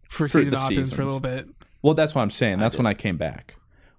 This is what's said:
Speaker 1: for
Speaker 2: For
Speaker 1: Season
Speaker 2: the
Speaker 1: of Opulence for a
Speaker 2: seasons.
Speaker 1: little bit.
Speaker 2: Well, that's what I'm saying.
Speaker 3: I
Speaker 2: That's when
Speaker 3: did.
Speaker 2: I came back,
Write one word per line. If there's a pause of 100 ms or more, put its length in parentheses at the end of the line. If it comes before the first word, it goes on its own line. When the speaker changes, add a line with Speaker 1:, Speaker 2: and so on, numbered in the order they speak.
Speaker 1:
for
Speaker 2:
For
Speaker 1:
Season
Speaker 2:
the
Speaker 1:
of
Opulence
for
a
Speaker 2:
seasons.
Speaker 1:
little
bit. (360)
Speaker 2:
Well,
that's
what
I'm
saying.
Speaker 3:
I
Speaker 2:
That's
when
Speaker 3:
did.
Speaker 2:
I
came
back, (440)